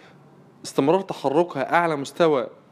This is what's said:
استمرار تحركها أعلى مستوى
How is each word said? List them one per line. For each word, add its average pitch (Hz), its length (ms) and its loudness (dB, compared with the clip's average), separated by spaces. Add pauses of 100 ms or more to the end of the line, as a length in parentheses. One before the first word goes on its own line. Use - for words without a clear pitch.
(640)
استمرار 160 360 2
تحركها 147 720 -2
أعلى 165 220 2
مستوى 139 520 0 (240)